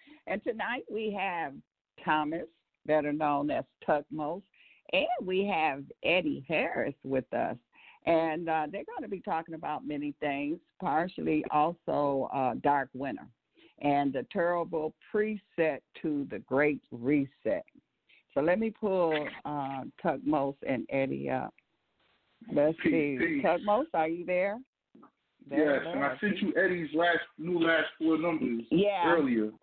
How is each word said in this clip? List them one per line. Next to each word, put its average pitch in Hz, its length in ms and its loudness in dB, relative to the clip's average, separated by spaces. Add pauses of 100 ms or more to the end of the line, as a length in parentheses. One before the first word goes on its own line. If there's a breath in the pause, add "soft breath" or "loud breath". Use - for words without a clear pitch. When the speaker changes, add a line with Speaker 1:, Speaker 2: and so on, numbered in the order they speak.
(260 loud breath)
Speaker 1:
And 196 180 -6
tonight 226 380 -4 (100)
we 214 240 -4
have 175 380 -4 (500)
Thomas, 156 440 0 (400)
better 147 260 2
known 147 380 0
as 131 140 -2 (220)
Tutmos, 156 540 -2 (520 soft breath)
and 190 120 2 (160)
we 185 240 0
have 156 380 0 (180)
Eddie 156 460 0
Harris 156 560 -2
with 131 320 -2
us. 117 200 -2 (520 loud breath)
And, 165 420 2
uh, 156 220 0
they're 196 140 -8
gonna 403 220 -10
be 196 120 -8
talking 165 340 -6
about 151 320 -8
many 147 280 -6
things, 143 440 -4 (220)
partially 160 720 0
also, 147 840 0
uh, 131 300 0
Dark 143 320 2
Winter 131 320 -6 (500 soft breath)
and 143 340 2
the 131 120 -4 (100)
terrible 170 600 0 (180)
preset 202 680 0 (200)
to 147 300 -2
the 101 160 -6
Great 143 420 4
Reset. 123 720 0 (720 soft breath)
So 139 80 2
let 170 160 4
me 220 140 0
pull, 175 580 0 (160)
uh, 139 380 -4 (200)
Tutmos 139 600 2
and 131 260 -2
Eddie 135 400 -2
up. 131 240 -2 (1000)
Let's 151 300 4
Speaker 2:
Peace, 165 100 4
Speaker 1:
see. 143 280 2
Speaker 2:
peace. - 260 2
Speaker 1:
Tutmos, 202 480 2
are 160 140 0
you 170 180 -6
there? 185 340 0 (880)
There 147 280 2
Speaker 2:
Yes, 139 100 -2
and 165 40 -4
I 170 40 -4
Speaker 1:
you 139 120 0
are. 131 140 -2
Speaker 2:
sent 208 140 0
Speaker 1:
Peace. - 80 -4
Speaker 2:
you 180 140 0
Eddie's 175 400 2
last, 165 240 4 (180)
new 170 220 -2
last 165 260 4 (140)
four 160 180 4
numbers 139 540 0
Speaker 1:
Yeah, 175 420 4
Speaker 2:
earlier. 120 380 2 (120)